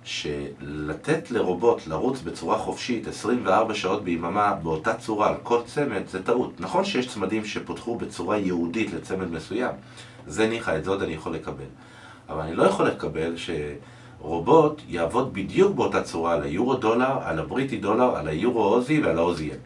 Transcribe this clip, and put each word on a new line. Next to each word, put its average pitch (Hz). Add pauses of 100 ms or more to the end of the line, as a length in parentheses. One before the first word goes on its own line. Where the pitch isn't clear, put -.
שלתת 73
לרובוט 95
לרוץ 127
בצורה -
חופשית -
עשרים 113
וארבע 107
שעות 90
ביממה 90 (100)
באותה 80
צורה 110
על -
כל 117
צמד, 120
זה 95
טעות. 123
נכון 185
שיש 127
צמדים 104
שפותחו 90
בצורה -
ייעודית 92
לצמד 92
מסוים, 92 (560)
זה 110
ניחא, 110
את 78
זה 87
עוד 98
אני 87
יכול 82
לקבל. 76 (640)
אבל 78
אני 80
לא 139
יכול -
לקבל 80
שרובוט 87
יעבוד -
בדיוק 139
באותה 101
צורה 85
על 76
היורו 120
דולר, 117
על -
הבריטי 113
דולר, 110
על -
היורו 110
עוזי 123
ועל 82
העוזי 82
ין. 69